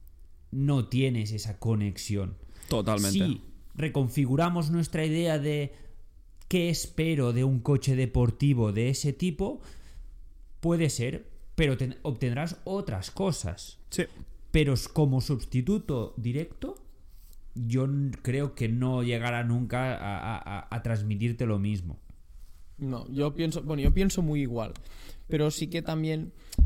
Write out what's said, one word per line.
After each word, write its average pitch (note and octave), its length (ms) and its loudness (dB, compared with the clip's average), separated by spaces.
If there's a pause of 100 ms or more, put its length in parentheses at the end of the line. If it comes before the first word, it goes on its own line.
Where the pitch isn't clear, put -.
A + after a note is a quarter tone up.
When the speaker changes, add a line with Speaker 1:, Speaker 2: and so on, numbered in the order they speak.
(500)
Speaker 1:
no C#3 380 2
tienes A#2+ 440 2
esa G#2+ 260 -6
conexión. G2+ 800 0 (320)
Speaker 2:
Totalmente. G2+ 500 2
Speaker 1:
Si F#2 240 2 (320)
reconfiguramos D3 960 2
nuestra E3 340 0
idea D#3 340 2
de D3 360 -2 (720)
qué F3 220 4
espero D3+ 640 2
de B2 100 4
un C3 160 4
coche C3+ 360 4
deportivo B2 760 4
de A#2 160 2
ese C#3 240 0
tipo, F#3 480 -2 (1000)
puede E3 300 4
ser, - 380 -2 (280)
pero C#3 200 4
ten-, C3 260 -4
obtendrás C#3+ 640 -2
otras F#3 460 -4
cosas. - 680 -4 (120)
Speaker 2:
Sí. - 140 0 (480)
Speaker 1:
Pero C#3+ 220 6
s-, - 180 -2
como C3+ 280 4
sustituto B2+ 960 0
directo, B2+ 600 -4 (800)
yo B2 300 0
n-, C#3 280 0 (100)
creo C3+ 320 -2
que A2+ 140 0
no B2+ 340 2
llegará A#2+ 420 0
nunca B2 520 0
a, G2+ 220 -6 (180)
a, - 20 -8 (220)
a, - 140 -14
a A2+ 80 -4
transmitirte A2+ 640 0
lo G#2 120 2
mismo. G2 400 -2 (800)
Speaker 3:
No, C3 340 -4
yo D3 220 0
pienso, D#3+ 280 0
bueno, C#3+ 200 -2
yo C3+ 100 8
pienso F#3+ 300 6
muy D3+ 200 2
igual. A#2 300 -2 (560)
Pero D3+ 220 4
sí D#3 180 -2
que E3 140 -4
también, D#3 500 -2 (340)